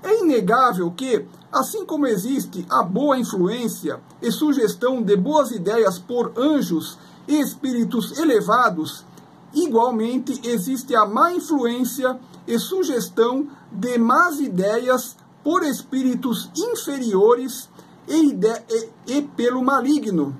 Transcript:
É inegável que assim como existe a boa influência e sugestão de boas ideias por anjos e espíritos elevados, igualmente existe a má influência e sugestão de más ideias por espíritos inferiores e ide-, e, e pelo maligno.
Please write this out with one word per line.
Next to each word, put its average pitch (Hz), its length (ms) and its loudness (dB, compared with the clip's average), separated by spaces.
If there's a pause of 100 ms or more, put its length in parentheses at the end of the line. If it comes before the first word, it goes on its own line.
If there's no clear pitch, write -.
É 427 220 2
inegável 226 680 2
que 233 360 -2 (240)
assim 359 340 -2
como 294 220 0
existe 208 640 -4
a 165 120 2
boa 254 380 0
influência 190 800 -2 (220)
e 233 100 -2
sugestão 254 720 0
de 202 160 4
boas 262 340 2
ideias 202 480 0
por 240 380 -4
anjos 247 600 0 (300)
e 302 140 2
espíritos 240 760 -2
elevados, 214 880 2 (480)
igualmente 240 960 0
existe 240 480 -2
a 214 100 6
má 269 280 2
influência 254 840 -2 (300)
e 233 100 0
sugestão 262 920 -2 (220)
de 240 280 -4
más 285 420 2
ideias 240 760 -2 (260)
por 339 200 0
espíritos 254 920 -2
inferiores 254 1120 0 (380)
e 302 220 4
ide-, 220 340 -2 (440)
e, 254 100 -2
e 294 40 0
pelo 254 400 -2
maligno. 233 800 0